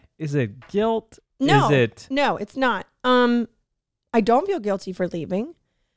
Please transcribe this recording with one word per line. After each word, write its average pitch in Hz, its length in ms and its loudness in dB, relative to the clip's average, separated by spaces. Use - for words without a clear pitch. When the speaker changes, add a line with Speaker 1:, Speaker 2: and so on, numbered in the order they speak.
Speaker 1:
Is 151 160 -6
it 123 320 -4
guilt? 220 500 -4
Speaker 2:
No, 349 260 4
Speaker 1:
Is - 60 2
it - 400 2
Speaker 2:
no, 262 260 0
it's 202 200 -10
not. 233 280 -2
Um, 240 440 2
I 226 80 4
don't 233 240 2
feel 392 140 -2
guilty 196 340 -6
for 180 140 -4
leaving. 185 480 -6